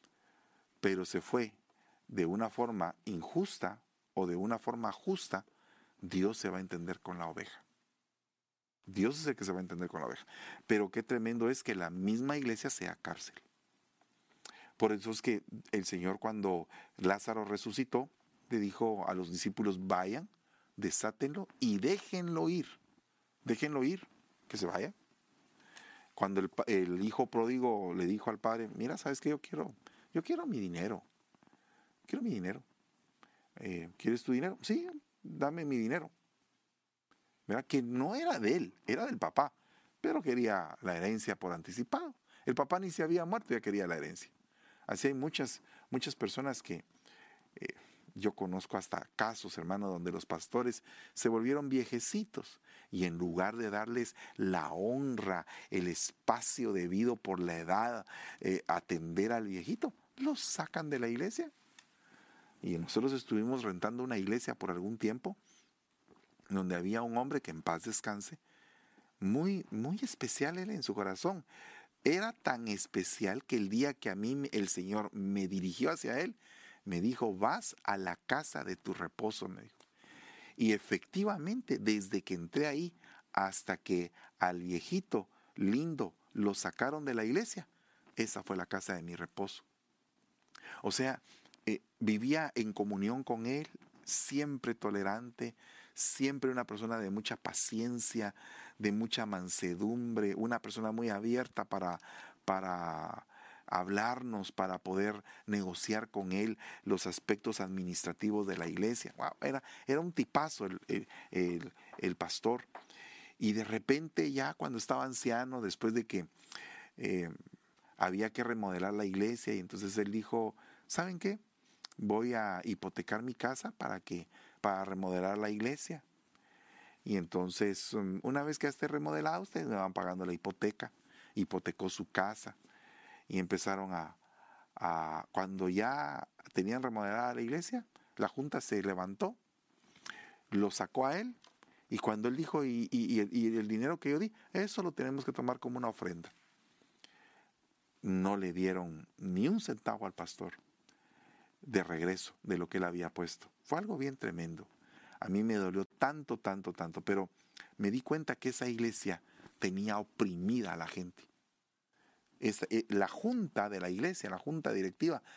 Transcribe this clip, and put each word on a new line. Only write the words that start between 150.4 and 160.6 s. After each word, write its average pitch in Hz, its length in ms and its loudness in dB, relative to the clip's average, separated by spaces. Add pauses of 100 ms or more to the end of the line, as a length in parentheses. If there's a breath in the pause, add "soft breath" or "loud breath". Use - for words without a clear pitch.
De 107 180 4
regreso 85 600 -2
de 92 140 0
lo 85 120 0
que - 80 -2
él 92 60 2
había 87 300 -2
puesto. - 340 -6 (160)
Fue 156 160 0
algo 208 180 -4
bien 135 200 -4
tremendo. 85 500 -6 (520 loud breath)
A 82 100 -6
mí 101 140 4
me 113 120 4
dolió 95 300 2
tanto, 139 520 0
tanto, 98 360 -2
tanto, 85 280 -6
pero 98 280 2 (480 loud breath)
me 101 140 2
di 127 100 0
cuenta 151 340 -2
que - 140 -2
esa 123 180 -2
iglesia 113 540 0 (380 loud breath)
tenía 104 380 2
oprimida 101 760 0